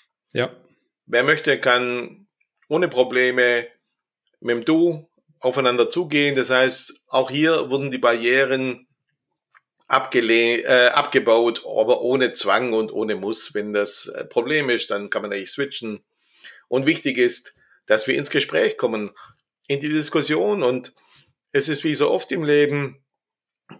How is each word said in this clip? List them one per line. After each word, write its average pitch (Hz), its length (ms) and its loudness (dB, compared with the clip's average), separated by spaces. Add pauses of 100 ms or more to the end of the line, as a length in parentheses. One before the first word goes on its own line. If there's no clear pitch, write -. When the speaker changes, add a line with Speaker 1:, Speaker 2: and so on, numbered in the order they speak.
(340)
Speaker 1:
Ja. 123 180 -2 (540)
Speaker 2:
Wer 117 180 2
möchte, 143 360 2
kann 123 680 0 (400)
ohne 170 200 0
Probleme 127 800 2 (720)
mit 120 160 -2
dem 117 80 -8
Du 160 440 0 (300)
aufeinander 123 500 2
zugehen. 143 460 0
Das 123 140 0
heißt, 127 580 0
auch 123 240 0
hier 151 380 0
wurden 139 220 -2
die 127 60 -6
Barrieren 127 880 0 (1000)
abgele-, 117 760 2
äh, 123 260 6
abgebaut, 117 760 2
aber 110 360 0
ohne 127 320 0
Zwang 113 400 0
und 110 180 -2
ohne 107 240 -4
Muss. 98 380 -8
Wenn 104 200 -6
das, 104 340 -2
äh, - 180 -12
Problem 135 440 -2
ist, 117 220 -2
dann 101 180 -6
kann 104 120 -4
man 101 100 -8
eigentlich 98 200 -8
switchen. 120 520 -8 (640)
Und 135 180 -2
wichtig 143 320 -2
ist, - 380 -2 (300)
dass 107 220 0
wir 135 80 -2
ins 143 140 -4
Gespräch - 480 0
kommen, 110 340 -4 (560)
in 139 120 -2
die 151 100 -6
Diskussion. 156 720 0
Und 127 300 -2 (580)
es 143 180 0
ist 147 140 -2
wie 156 120 0
so 139 140 2
oft - 220 -2
im 156 120 -2
Leben, 147 600 0 (760)